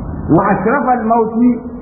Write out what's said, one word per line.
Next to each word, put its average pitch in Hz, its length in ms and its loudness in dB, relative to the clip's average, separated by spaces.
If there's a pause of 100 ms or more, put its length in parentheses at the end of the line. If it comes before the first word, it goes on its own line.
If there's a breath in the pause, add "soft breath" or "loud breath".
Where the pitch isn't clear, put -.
(240)
Wa - 240 4
ashrafal 233 540 0
mauti 226 480 2 (320)